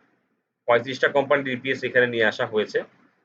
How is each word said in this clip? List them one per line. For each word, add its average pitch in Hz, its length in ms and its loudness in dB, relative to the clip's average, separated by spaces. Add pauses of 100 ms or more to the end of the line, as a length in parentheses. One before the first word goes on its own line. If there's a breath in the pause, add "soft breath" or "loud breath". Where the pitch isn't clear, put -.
(640)
পঁয়ত্রিশটা 123 420 2
কোম্পানির 139 400 0
ইপিএস 127 360 -6
এখানে 123 240 2
নিয়ে 117 180 0
আসা 107 200 0
হয়েছে। 110 380 -2 (420)